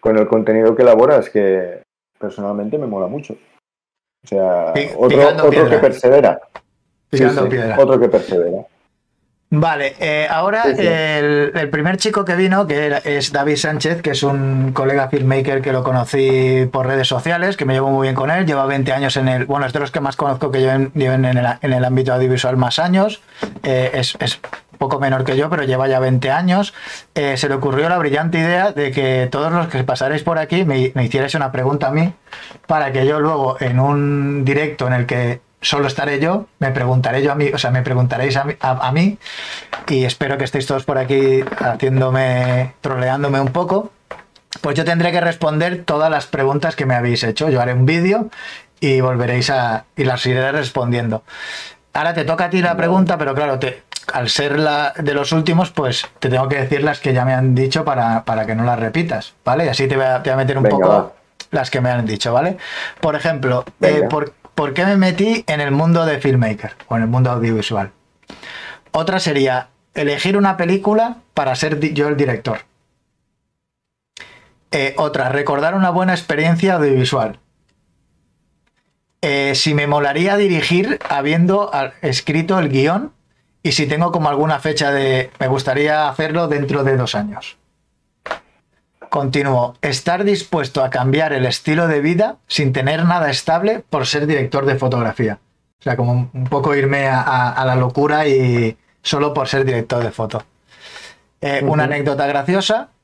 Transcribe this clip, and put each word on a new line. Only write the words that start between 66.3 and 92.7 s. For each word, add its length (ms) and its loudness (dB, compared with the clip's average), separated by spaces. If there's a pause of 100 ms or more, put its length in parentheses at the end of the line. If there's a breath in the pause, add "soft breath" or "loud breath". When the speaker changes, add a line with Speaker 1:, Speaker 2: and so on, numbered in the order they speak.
Speaker 2:
o 80 -2
en 60 0
el 60 0
mundo 220 2
audiovisual? 640 -2 (1000 loud breath)
Otra 300 -2
sería 480 0 (260)
elegir 420 -2
una 200 2
película 640 0 (160)
para 200 0
ser 240 -2
di-, 140 -2
yo 160 0
el 80 0
director. 420 -2 (2000 loud breath)
Eh, 280 -2
otra, 320 -2
recordar 440 0
una 160 2
buena 220 0
experiencia 600 0
audiovisual. 640 0 (1800)
Eh, 320 0
si 200 0
me 120 0
molaría 500 0
dirigir 640 0 (100)
habiendo 640 0
a-, 180 -4 (100)
escrito 560 -2
el 100 0
guión 440 0 (500)
y 100 -2
si 140 0
tengo 260 0
como 160 0
alguna 320 0
fecha 320 0
de 380 0 (100)
me 80 0
gustaría 600 0
hacerlo 400 -2
dentro 360 -2
de 120 2
dos 180 -2
años. 420 -8 (1500)
Continúo. 720 0
Estar 440 -2
dispuesto 600 -2
a 60 -2
cambiar 420 0
el 140 0
estilo 420 0
de 120 2
vida 360 0 (100)
sin 280 0